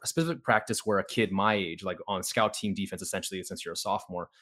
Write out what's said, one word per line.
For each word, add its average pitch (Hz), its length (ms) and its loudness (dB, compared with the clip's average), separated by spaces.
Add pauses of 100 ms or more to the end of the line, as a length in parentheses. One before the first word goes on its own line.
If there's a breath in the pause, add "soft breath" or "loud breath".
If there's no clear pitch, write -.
a - 20 -12
specific 165 380 0
practice 110 420 2
where 101 140 4
a - 40 0
kid 104 280 2
my 101 220 4
age, 90 280 -2
like, 90 240 -4
on 95 160 -2
scout 107 320 2
team 101 200 -2
defense, 95 280 -4
essentially, 92 400 -4
since - 220 -10
you're 85 100 -6
a - 20 -10
sophomore, 92 520 -4 (140 soft breath)